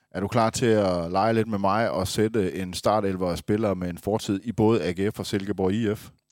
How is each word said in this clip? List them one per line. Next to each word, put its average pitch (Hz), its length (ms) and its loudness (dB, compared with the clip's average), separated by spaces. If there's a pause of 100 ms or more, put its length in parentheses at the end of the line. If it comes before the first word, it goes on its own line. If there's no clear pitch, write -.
(100)
Er 90 100 -6
du 101 80 -2
klar 113 220 4
til 123 160 0
at 92 460 2
lege 104 220 2
lidt 110 140 2
med 107 100 -4
mig 98 320 0
og 92 180 -2
sætte 107 460 0
en 90 200 -6
startelver 98 560 0
af 82 80 -4
spillere 104 360 0
med 90 160 -4
en 85 80 -10
fortid 101 460 -2
i 117 80 -6
både 110 300 4
A 87 100 -2
G 98 220 -2
F - 40 -10
og 98 80 -8
Silkeborg 98 460 -2
I 107 220 0
F? - 140 -12 (240)